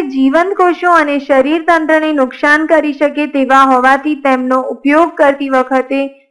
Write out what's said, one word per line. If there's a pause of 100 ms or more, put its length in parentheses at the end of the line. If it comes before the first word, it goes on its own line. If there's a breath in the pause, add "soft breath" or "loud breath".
જીવંત
કોષો
અને
શરીર
તંત્રને
નુકસાન
કરી
શકે
તેવા
હોવાથી
તેમનો
ઉપયોગ
કરતી
વખતે (300 soft breath)